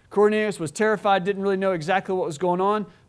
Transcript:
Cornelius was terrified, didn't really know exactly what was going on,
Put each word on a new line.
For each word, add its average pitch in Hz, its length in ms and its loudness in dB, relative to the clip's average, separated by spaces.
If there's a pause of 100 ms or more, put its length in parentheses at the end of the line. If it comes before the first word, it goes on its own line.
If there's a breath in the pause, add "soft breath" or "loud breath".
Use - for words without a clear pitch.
Cornelius 214 500 2
was 156 120 -4
terrified, 208 540 2
didn't 196 180 -2
really 196 140 0
know 190 160 0
exactly 185 420 -2
what 180 100 -2
was 151 140 -8
going 180 220 0
on, 208 260 0 (220 loud breath)